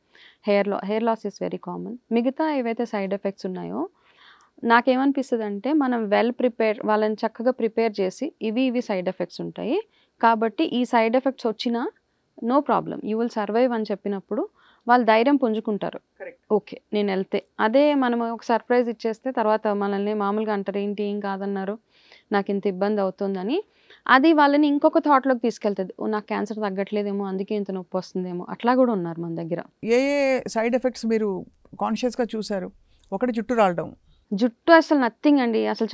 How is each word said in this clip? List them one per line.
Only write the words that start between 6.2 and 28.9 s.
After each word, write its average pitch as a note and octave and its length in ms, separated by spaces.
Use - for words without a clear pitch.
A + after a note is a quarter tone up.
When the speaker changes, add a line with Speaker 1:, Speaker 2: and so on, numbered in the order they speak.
Speaker 1:
prepared, A#3 540
వాళ్ళని G#3+ 280
చక్కగా A3+ 360
ప్రిపేర్ A3+ 500
చేసి, F#3+ 320
"ఇవి, A3 200
ఇవి B3 180
సైడ్ F#3 280
ఎఫెక్ట్స్ - 320
ఉంటాయి, F3+ 480
కాబట్టి A3+ 420
ఈ B3 200
సైడ్ A3+ 320
ఎఫెక్ట్స్ C4 300
వచ్చినా A#3 440
no A#3+ 120
problem, G3 440
you G#3 140
will A#3 140
survive" A3+ 440
అని A3+ 180
చెప్పినప్పుడు G3+ 580
వాళ్ళు A#3+ 180
ధైర్యం A#3 300
పుంజుకుంటారు. A3 640
Speaker 2:
కరెక్ట్. F#3 200
Speaker 1:
ఓకే, G3 280
నేను G#3 180
వెళ్తే. F#3+ 320
అదే C4+ 340
మనం A#3+ 260
ఒక A#3 220
సర్ప్రైజ్ A#3+ 460
ఇచ్చేస్తే A3+ 420
తర్వాత A3 380
మనల్ని G3+ 460
మామూలుగా G#3+ 380
అంటారు, G3+ 260
"ఏంటి G3+ 240
ఏం G#3 180
కాదన్నారు, G3 580
నాకు G3+ 180
ఇంత G3+ 160
ఇబ్బంది G3+ 340
అవుతుందని." G3 600
అది C4+ 240
వాళ్ళని D4 340
ఇంకొక D4+ 320
థాట్‌లోకి C4+ 420
తీసుకెళ్తది. G3+ 600
"ఓ, G#3+ 60
నాకు G#3+ 200
క్యాన్సర్ G#3 300
తగ్గట్లేదేమో, G3+ 720
అందుకే G3 280
ఇంత G3+ 160
నొప్పి F#3 260
వస్తుందేమో." F3+ 520
అట్లా A#3 260
కూడా B3+ 180